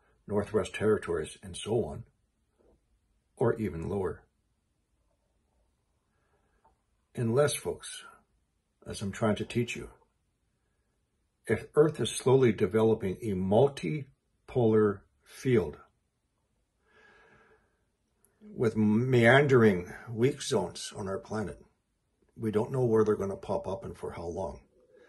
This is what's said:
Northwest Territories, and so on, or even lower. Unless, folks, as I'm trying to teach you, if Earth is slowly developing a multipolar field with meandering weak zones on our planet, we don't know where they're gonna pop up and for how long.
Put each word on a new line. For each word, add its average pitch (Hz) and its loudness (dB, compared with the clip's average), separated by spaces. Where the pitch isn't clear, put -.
Northwest 101 -2
Territories, 92 -2
and 90 -14
so 104 -2
on, 107 -12
or - 2
even 82 -6
lower. 92 -6
Unless, 127 2
folks, - -10
as - -10
I'm 98 -6
trying 107 0
to 107 -6
teach - -4
you, - -14
if 107 -2
Earth 151 4
is 117 -2
slowly 131 4
developing 104 0
a 107 -4
multipolar 110 0
field 107 -2
with 127 -2
meandering 117 4
weak 120 -2
zones - -4
on 104 -8
our 95 -6
planet, 101 -8
we 113 -4
don't 107 -2
know 131 0
where 110 4
they're 104 2
gonna 98 -4
pop - -6
up 95 -8
and 90 -12
for 92 -10
how 87 -12
long. 85 -8